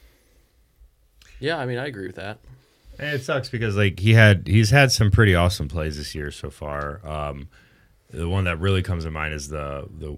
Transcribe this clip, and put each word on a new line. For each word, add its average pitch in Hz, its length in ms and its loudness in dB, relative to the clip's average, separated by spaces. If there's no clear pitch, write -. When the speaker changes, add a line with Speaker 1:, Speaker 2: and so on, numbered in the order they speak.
Speaker 1:
Yeah, 156 180 -6
I 135 80 -6
mean, 123 120 -6
I 135 100 -8
agree 101 200 -10
with 90 100 -14
that. 101 220 -12
Speaker 2:
And - 180 -10
it 131 80 -6
sucks 139 260 -4
because, 110 260 -4
like, 98 240 0
he 110 140 4
had, 104 340 8
he's 104 220 4
had 135 220 6
some 104 200 2
pretty 101 240 6
awesome 85 320 2
plays 78 300 -6
this 73 180 -12
year 73 160 -8
so - 180 -12
far. 73 560 -10
Um, 73 440 -8
the 82 180 -6
one 95 160 0
that 85 140 -2
really 95 220 0
comes 87 220 -4
to 80 80 -8
mind 78 220 -6
is 71 160 -10
the, 71 360 -8
the 76 180 -12